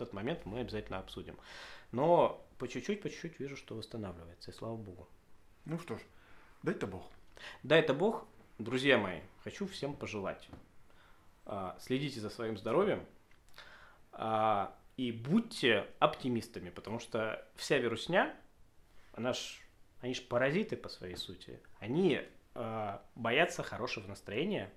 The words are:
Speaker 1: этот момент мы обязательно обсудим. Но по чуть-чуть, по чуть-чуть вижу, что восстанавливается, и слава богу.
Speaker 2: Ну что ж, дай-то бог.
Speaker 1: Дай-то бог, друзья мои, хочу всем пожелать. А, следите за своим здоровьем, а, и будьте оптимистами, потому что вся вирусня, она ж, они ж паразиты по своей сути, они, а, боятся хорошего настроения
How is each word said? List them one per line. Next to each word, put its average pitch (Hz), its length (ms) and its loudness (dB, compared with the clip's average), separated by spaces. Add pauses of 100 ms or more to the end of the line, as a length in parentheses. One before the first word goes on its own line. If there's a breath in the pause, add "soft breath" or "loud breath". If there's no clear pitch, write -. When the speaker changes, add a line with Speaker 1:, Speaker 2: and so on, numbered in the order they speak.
Speaker 1:
этот 117 120 -6
момент 123 320 -2
мы 120 140 -6
обязательно 104 400 -4
обсудим. 85 380 -10 (540 loud breath)
Но 147 540 6 (120)
по 127 100 -4
чуть-чуть, 165 340 -2
по - 80 -4
чуть-чуть - 300 -10
вижу, 139 180 -8
что - 180 -10
восстанавливается, 92 760 -8
и - 20 -12
слава 113 240 -6
богу. 98 300 -12 (580)
Speaker 2:
Ну 156 140 -2
что 117 180 -6
ж, - 40 -12 (600 soft breath)
дай-то - 240 0
бог. 92 160 -8 (600 loud breath)
Speaker 1:
Дай-то 156 300 8
бог, 196 320 2 (340)
друзья 127 380 6
мои, 92 220 0 (240)
хочу - 240 -6
всем - 280 -4
пожелать. 95 520 -4 (1000 soft breath)
А, 95 340 -4
следите 135 420 0
за 104 80 -4
своим 110 280 -4
здоровьем, 139 480 2 (1080 loud breath)
а, 110 600 2 (240)
и 123 140 0
будьте 120 760 4 (120)
оптимистами, 113 720 2
потому 104 300 -6
что - 440 -2 (120)
вся - 240 2
вирусня, 165 540 2 (800 soft breath)
она 120 200 0
ж, - 260 -8 (420)
они 127 120 -2
ж - 100 -6
паразиты 139 540 2
по - 100 -10
своей 90 300 -10
сути, 80 420 -10 (200)
они, 131 420 4 (320)
а, 110 480 -4 (140)
боятся 131 460 2
хорошего 107 460 -4
настроения 110 680 -2